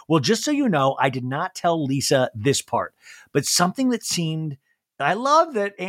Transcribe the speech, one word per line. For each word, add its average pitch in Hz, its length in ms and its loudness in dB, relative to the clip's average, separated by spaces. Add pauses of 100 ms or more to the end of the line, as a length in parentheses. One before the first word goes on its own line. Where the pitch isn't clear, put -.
well, 156 120 4
just 202 240 0
so 294 60 -2
you 285 180 2
know, 151 320 2
I 135 100 4
did 123 160 -4
not 147 280 -6
tell 165 320 0
Lisa 131 480 2
this 120 300 0
part, 98 320 -4 (380)
but 143 120 0
something - 440 0
that 233 140 -2
seemed," 160 540 -6 (440)
I 147 120 0
love 294 400 2
that, 202 220 -2 (140)